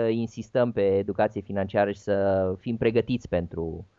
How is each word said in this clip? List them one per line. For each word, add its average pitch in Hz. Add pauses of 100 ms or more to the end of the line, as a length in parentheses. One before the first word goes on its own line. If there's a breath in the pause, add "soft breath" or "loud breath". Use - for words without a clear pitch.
insistăm 117
pe 98
educație 101
financiară 101
și 98
să 95
fim 117
pregătiți 117
pentru, 82 (120)